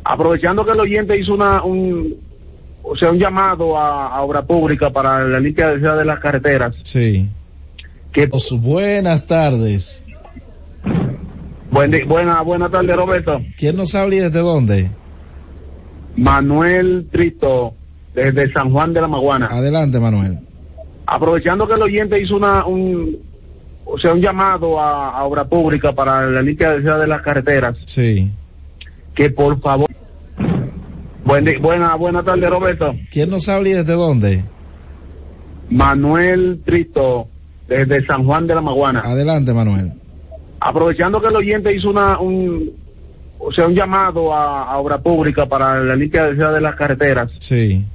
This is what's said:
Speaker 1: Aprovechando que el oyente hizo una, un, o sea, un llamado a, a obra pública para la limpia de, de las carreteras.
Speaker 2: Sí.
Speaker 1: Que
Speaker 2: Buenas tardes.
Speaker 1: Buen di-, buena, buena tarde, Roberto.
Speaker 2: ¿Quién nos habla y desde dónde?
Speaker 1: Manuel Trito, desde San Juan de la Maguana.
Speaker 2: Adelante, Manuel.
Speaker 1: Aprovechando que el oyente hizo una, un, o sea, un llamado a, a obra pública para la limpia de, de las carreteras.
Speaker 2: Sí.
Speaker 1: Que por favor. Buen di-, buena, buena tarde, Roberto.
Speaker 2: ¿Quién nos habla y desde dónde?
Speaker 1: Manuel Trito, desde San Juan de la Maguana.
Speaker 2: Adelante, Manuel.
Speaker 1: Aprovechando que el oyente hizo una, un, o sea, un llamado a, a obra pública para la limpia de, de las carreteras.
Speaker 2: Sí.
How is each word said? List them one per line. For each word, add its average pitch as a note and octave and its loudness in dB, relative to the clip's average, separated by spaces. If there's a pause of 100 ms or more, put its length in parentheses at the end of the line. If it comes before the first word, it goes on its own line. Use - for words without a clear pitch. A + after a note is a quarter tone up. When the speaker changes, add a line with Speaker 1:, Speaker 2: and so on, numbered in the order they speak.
Speaker 1:
Aprovechando E3+ 0
que G#3+ 0
el A3 2
oyente G#3 0
hizo G3+ 0
una, G3 2
un, F#3 -2 (680)
o - -8
sea, E3 2
un F3 2
llamado F#3 0
a, C#3+ -2
a C#3 -2
obra C#3+ -2
pública D3+ 0
para C3+ 2
la C3 0
limpia D3+ 2
de, C#3+ 0
de D#3 2
las D3+ 0
carreteras. C3+ 0
Speaker 2:
Sí. G#2 0 (840)
Speaker 1:
Que C#3+ 2 (300)
Speaker 2:
Buenas F3+ 0
tardes. A#2+ 0 (1700)
Speaker 1:
Buen C#3+ 4
di-, D#3 2
buena, E3 2
buena F3 -2
tarde, F3+ 2
Roberto. E3+ 0 (180)
Speaker 2:
¿Quién D3+ 0
nos F#3+ -4
habla G3 0
y F#3+ 2
desde E3+ 0
dónde? A#2 2 (1300)
Speaker 1:
Manuel D#3 2
Trito, B2+ 0 (400)
desde C3 2
San C3+ 0
Juan D#3 2
de E3 2
la D#3+ 0
Maguana. C3+ 0
Speaker 2:
Adelante, C3+ 0
Manuel. G2+ 0 (680)
Speaker 1:
Aprovechando E3+ 0
que A3 2
el A3 2
oyente G#3 0
hizo G3 -2
una, G3 2
un, F3+ -2 (680)
o - -8
sea, E3+ 2
un F3 4
llamado F#3 0
a, C#3+ -2
a C#3 -2
obra C#3+ -2
pública D3+ 2
para C3+ 2
la C3 0
limpia D3+ 2
de, C#3+ 0
de D#3 2
las D3+ -2
carreteras. C3+ 0 (100)
Speaker 2:
Sí. G#2 2 (840)
Speaker 1:
Que C#3+ 4
por C#3+ 2
favor. C#3+ 2 (1400)
Buen C#3+ 4
di-, D#3 2
buena, E3 2
buena F3 0
tarde, F3 2
Roberto. F3+ 0 (180)
Speaker 2:
¿Quién D#3 0
nos F#3+ -4
habla G3 0
y - 2
desde E3+ 0
dónde? A2 2 (1300)
Speaker 1:
Manuel D#3 2
Trito, C3+ 0 (380)
desde C3+ 2
San C3 0
Juan D#3+ 2
de E3 2
la E3 2
Maguana. C3+ 0
Speaker 2:
Adelante, C3 0
Manuel. G2 0 (640)
Speaker 1:
Aprovechando E3+ 0
que A3 2
el A3 2
oyente G3+ 0
hizo G3 -2
una, G3+ 2
un, F3+ -2 (680)
o - -6
sea, E3+ 2
un F3 4
llamado F#3 0
a, C#3+ -2
a C3+ -4
obra C#3 -2
pública D3+ 2
para C3+ 2
la C3 2
limpia D3+ 2
de, C#3+ 0
de D#3 2
las D3+ -2
carreteras. C3+ 0
Speaker 2:
Sí. G#2 0